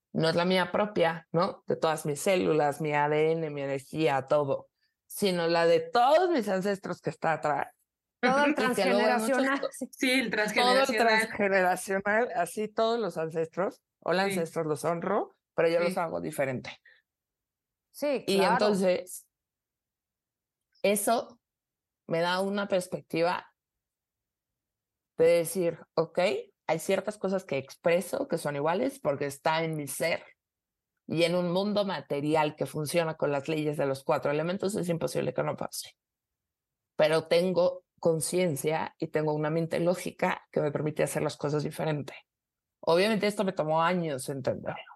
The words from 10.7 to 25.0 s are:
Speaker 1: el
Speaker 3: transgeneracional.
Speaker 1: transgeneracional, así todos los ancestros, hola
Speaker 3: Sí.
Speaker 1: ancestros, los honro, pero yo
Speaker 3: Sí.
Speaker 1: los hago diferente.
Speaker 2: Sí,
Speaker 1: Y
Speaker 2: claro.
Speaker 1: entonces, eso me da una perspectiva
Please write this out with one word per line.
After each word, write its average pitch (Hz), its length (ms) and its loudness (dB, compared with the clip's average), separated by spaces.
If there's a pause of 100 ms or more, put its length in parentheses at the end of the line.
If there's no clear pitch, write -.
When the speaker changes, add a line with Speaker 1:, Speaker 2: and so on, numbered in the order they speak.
Speaker 1:
el 269 60 4
Speaker 3:
transgeneracional. 220 420 2
Speaker 1:
transgeneracional, 196 1040 2
así 190 340 -2
todos 226 300 0
los 196 180 -4
ancestros, 165 680 -4 (180)
hola 180 240 0
Speaker 3:
Sí. 196 140 0
Speaker 1:
ancestros, 165 280 -4
los 151 180 -4
honro, 190 520 -2 (180)
pero 165 140 4
yo 170 100 2
Speaker 3:
Sí. 170 60 2
Speaker 1:
los 185 140 -2
hago 165 220 -4
diferente. 135 600 -4 (1120)
Speaker 2:
Sí, 277 340 -4
Speaker 1:
Y 196 80 2
Speaker 2:
claro. 190 200 4
Speaker 1:
entonces, 196 720 0 (1600)
eso 208 580 0 (640)
me 165 140 -2
da 180 200 0
una 202 280 -2
perspectiva 170 800 -2 (1700)